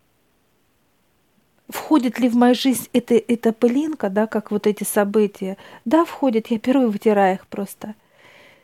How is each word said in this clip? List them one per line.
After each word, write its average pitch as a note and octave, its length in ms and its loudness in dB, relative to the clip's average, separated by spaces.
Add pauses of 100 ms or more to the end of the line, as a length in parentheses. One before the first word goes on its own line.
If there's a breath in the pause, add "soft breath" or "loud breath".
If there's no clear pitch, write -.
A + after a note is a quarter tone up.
(1700)
Входит B3+ 500 -2
ли B3 80 2
в A3+ 80 -2
мою B3 200 4
жизнь B3 380 -2
эта, A#3+ 220 0
эта A3+ 380 0
пылинка, C4 560 0
да, G#3 180 0
как G#3+ 240 -6
вот G#3 160 -4
эти G#3 160 -2
события? G3+ 720 -2 (300 loud breath)
Да, D#4+ 180 2
входит, A#3 440 -2
я A#3 100 -2
беру C4 260 0
и A3+ 80 2
вытираю G3+ 440 2
их - 120 -14
просто. G#3 460 -12 (720 soft breath)